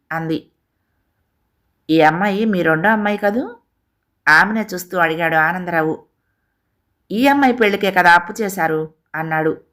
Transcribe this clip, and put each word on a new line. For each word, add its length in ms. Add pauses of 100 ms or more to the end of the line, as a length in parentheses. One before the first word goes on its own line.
(120)
అంది. 380 (1400)
"ఈ 120
అమ్మాయి 440
మీ 160
రెండో 280
అమ్మాయి 280
కదూ?" 380 (720)
ఆమెనే 460
చూస్తూ 240
అడిగాడు 380
ఆనందరావు. 680 (1040)
"ఈ 160
అమ్మాయి 260
పెళ్ళికే 380
కదా 200
అప్పు 300
చేశారు" 520 (220)
అన్నాడు. 460 (120)